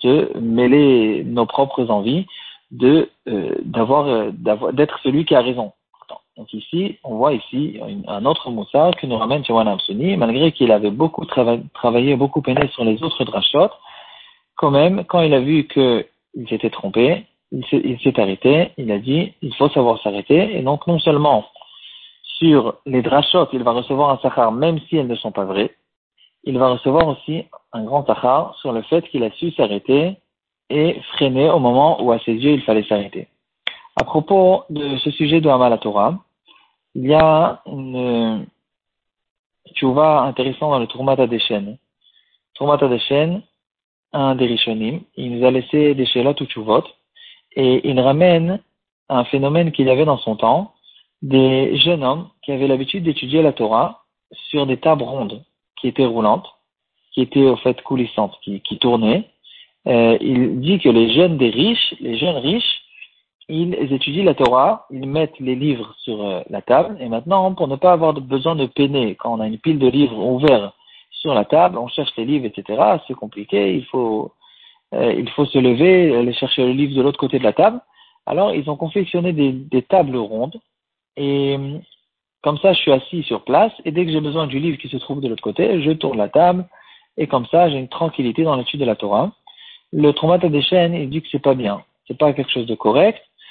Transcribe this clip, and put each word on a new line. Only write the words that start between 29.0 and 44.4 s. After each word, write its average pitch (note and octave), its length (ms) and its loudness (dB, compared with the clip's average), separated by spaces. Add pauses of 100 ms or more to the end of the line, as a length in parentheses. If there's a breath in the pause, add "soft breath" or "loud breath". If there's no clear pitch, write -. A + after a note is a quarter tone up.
qu'il B2 140 -4
a G#2+ 80 -4
su E3+ 220 -6
s'arrêter C3+ 640 0 (520)
et D3+ 320 0 (120)
freiner C#3 360 2
au E3+ 80 4
moment C3+ 460 4
où A#2+ 80 2
à A2+ 80 2
ses A#2 140 -4
yeux C3 180 2
il C3+ 100 2
fallait G#2+ 220 2
s'arrêter. G2+ 440 -4 (680 loud breath)
À - 80 -2
propos F#3 640 2
de C#3+ 280 -6
ce D3+ 120 -4
sujet D#3 320 0
de D#3 80 2
Hamal B2+ 300 4
Torah, A2 400 0 (760 soft breath)
il B2+ 100 -6
y C#3+ 80 2
a D#3 540 4
une B2 800 -4 (1300)
tchouva C3+ 460 2
intéressante C3 500 -2
dans C3+ 80 2
le A#2 80 -4
Trumat C3+ 260 -2
Hadeshen. A#2 640 -2 (800)
Trumat C#3+ 260 0
Hadeshen, C#3+ 600 0 (720)
un C3+ 200 0
des B2+ 140 0